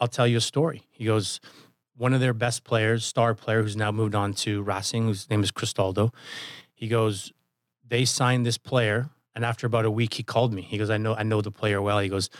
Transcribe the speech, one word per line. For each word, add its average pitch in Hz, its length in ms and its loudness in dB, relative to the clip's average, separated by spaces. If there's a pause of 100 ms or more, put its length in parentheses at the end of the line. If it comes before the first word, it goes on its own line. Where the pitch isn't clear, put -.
I'll 120 80 0
tell 123 180 2
you 120 100 4
a 113 40 2
story." 147 500 -2
He - 140 -10
goes, 107 340 0 (560)
"One 123 180 0
of 131 60 4
their 127 140 2
best 117 320 -2
players, 110 400 2
star 117 280 2
player 110 300 0
who's 107 140 -4
now 107 160 0
moved 107 200 0
on 101 220 0
to 104 260 -2
Racing, 101 440 -2
whose 101 240 -2
name 107 120 2
is 95 120 0
Cristaldo." 101 600 0 (600)
He 117 160 -10
goes, 110 420 0 (560)
"They 120 160 0
signed 123 420 2
this 117 120 0
player, 120 520 0 (260)
and 117 100 -4
after 120 220 -4
about 113 180 2
a 107 60 2
week, 113 240 0
he 113 80 -6
called 120 300 2
me." 92 100 -6
He 107 140 -6
goes, 104 120 0
"I 107 80 2
know, 110 180 0
I 107 80 -4
know 107 160 2
the 104 120 -2
player 101 300 -2
well." 104 180 2
He 98 100 0
goes, 95 200 -2 (100)